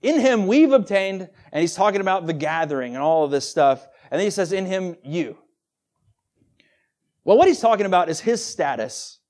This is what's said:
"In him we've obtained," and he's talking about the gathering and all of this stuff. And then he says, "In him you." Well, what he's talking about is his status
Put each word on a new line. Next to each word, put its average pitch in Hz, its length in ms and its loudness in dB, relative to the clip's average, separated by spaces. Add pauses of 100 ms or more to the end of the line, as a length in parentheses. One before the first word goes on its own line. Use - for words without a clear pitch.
"In 294 180 0
him 226 260 2
we've 269 260 4
obtained," 196 560 0 (240)
and 151 80 -2
he's 165 140 -2
talking 196 260 2
about 190 260 -2
the 165 60 -4
gathering 147 640 -4
and 131 80 -6
all 160 220 2
of 143 60 -4
this 139 180 -2
stuff. 139 380 0 (240)
And 143 80 -4
then 202 80 0
he 202 40 0
says, 185 220 -4
"In 190 140 -4
him 185 360 -6
you." 147 340 -6 (1900)
Well, 202 120 6
what 359 120 8
he's 330 120 2
talking 214 260 2
about 180 220 2
is 160 120 -6
his 226 240 -2
status - 760 -6 (120)